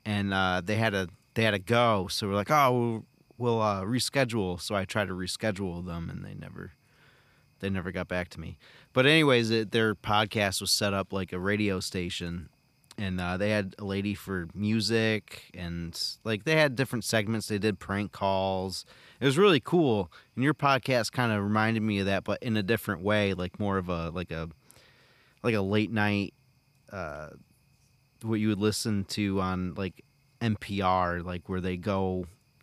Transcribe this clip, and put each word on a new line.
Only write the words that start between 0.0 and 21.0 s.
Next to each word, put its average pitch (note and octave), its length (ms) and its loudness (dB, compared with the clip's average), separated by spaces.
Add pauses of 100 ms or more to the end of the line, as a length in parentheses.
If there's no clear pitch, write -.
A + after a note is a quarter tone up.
And, G2+ 300 0
uh, F#2 300 2
they G#2 120 0
had A2 180 2
a, F#2+ 140 0 (260)
they A2+ 100 2
had A2 80 4
to G2+ 80 0
go. A2+ 480 2
So - 200 -4
we're G2 60 0
like, G2+ 160 0
"Oh, C#3+ 220 6
we'll, A#2 320 0 (520)
we'll, A2+ 60 0
uh, G2+ 200 2
reschedule." A2 800 0
So - 140 -4
I G2 100 0
tried G2 240 -2
to F#2 60 -6
reschedule F2+ 680 -4
them, E2+ 260 -8
and - 140 -10
they G1+ 100 -14
never, G1+ 380 -14 (880)
they G2 100 -4
never F#2 220 -4
got F2 160 -4
back F2+ 220 -2
to - 100 -14
me. F2 160 -12 (360)
But C3 140 6
anyways, C#3 440 6
it, A2 220 0
their A2 220 2
podcast G#2 640 0
was G2 120 -4
set G2+ 200 2
up G2 200 -2
like F#2+ 200 -4
a F#2 60 -6
radio G2+ 400 0
station, F2 720 -6 (500)
and, F#2+ 220 -4
uh, F2+ 160 -2
they G2+ 140 0
had G#2 280 -2
a G#2 60 -10
lady G2 300 -2
for F#2 400 -6
music, A2 1000 -2
and, E2+ 440 -8 (260)
like, A2 200 -2
they D#3+ 120 2
had D3+ 180 4
different A#2+ 300 -2
segments. A2 420 0
They G#2+ 120 -2
did G2 200 0
prank G2 320 -4
calls. F#2+ 760 0 (360)
It A#2+ 40 -2
was C#3 140 4
really F#3 220 6
cool. B2 500 2 (240)
And A#2 80 -2
your D3 100 4
podcast C3 600 2